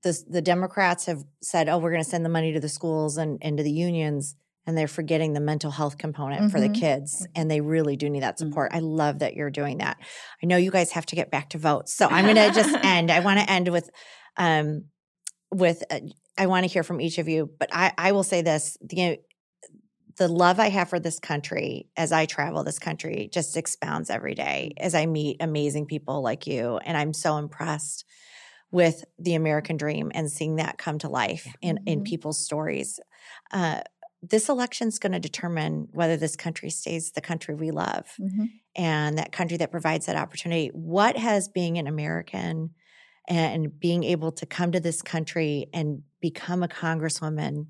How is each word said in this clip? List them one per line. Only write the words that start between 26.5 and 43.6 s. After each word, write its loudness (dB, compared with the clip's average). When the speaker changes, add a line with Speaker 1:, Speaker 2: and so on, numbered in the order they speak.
Speaker 1:
and -4
I'm -2
so 0
impressed -6
with 4
the 0
American 0
dream -2
and -2
seeing -4
that -2
come -4
to -8
life -2
Speaker 3:
Yeah. -8
Speaker 1:
in, 0
in 0
Speaker 2:
Mm-hmm. -4
Speaker 1:
people's -4
stories. -4
Uh, 0
this 0
election's 0
gonna -2
determine -4
whether 2
this -2
country -8
stays -6
the -6
country -6
we -4
love -4
Speaker 2:
Mm-hmm. -2
Speaker 1:
and 0
that -6
country -4
that -2
provides -2
that 0
opportunity. -2
What 2
has 2
being -2
an -2
American -4
and 0